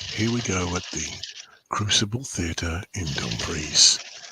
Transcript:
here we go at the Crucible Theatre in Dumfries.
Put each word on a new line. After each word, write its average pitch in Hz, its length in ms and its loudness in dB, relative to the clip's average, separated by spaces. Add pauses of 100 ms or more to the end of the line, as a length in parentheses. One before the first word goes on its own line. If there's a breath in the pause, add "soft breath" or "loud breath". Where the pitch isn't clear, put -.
(140)
here 110 180 2
we 120 100 2
go 92 340 0
at 90 160 -2
the - 300 -6 (480 loud breath)
Crucible 107 540 2
Theatre 85 600 -2 (100)
in 95 200 -4
Dumfries. 78 880 4 (320 loud breath)